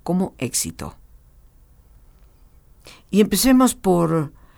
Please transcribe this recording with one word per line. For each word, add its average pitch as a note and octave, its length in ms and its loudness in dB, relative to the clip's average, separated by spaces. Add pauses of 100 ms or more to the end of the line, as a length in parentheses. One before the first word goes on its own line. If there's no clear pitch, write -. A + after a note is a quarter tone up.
como F3+ 360 -4
éxito. - 580 -10 (2250)
Y G3 100 2
empecemos B3 560 2
por E3 560 -2 (260)